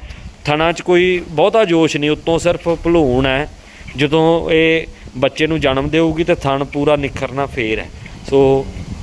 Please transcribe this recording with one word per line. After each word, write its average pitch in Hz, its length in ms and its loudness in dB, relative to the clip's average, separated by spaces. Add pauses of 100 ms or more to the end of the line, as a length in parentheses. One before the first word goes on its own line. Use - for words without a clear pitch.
(460)
ਥਣਾ 156 260 2
'ਚ 170 100 -10
ਕੋਈ 180 460 2
ਬਹੁਤਾ 202 380 2
ਜੋਸ਼ 165 320 2
ਨਹੀਂ, 147 120 0
ਉੱਤੋਂ 160 300 0
ਸਿਰਫ 170 300 -2
ਭਲੂਣ 160 560 2
ਹੈ। 139 240 -2 (480)
ਜਦੋਂ 160 540 2
ਇਹ 160 360 2 (300)
ਬੱਚੇ 135 300 0
ਨੂੰ 156 120 -2
ਜਨਮ 139 300 0
ਦੇਊਗੀ 160 340 0
ਤੇ 165 120 2
ਥਣ 139 280 -2
ਪੂਰਾ 143 320 0
ਨਿਖਰਨਾ 139 500 -4
ਫੇਰ 110 340 -4
ਹੈ। 82 100 -10 (400)
ਸੋ 135 360 4 (380)